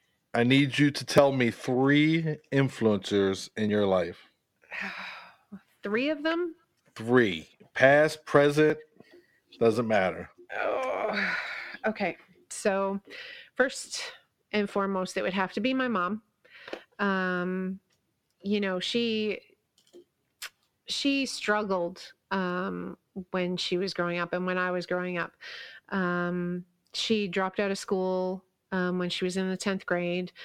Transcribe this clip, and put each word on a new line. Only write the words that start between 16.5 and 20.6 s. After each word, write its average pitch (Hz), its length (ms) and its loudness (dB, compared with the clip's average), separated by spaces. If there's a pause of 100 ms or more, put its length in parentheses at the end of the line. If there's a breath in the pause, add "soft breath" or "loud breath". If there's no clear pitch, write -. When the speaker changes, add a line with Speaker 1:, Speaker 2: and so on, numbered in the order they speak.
Speaker 2:
Um, 185 840 -2 (600)
you 202 180 -2
know, 185 200 -2
she, 220 600 -2 (1500)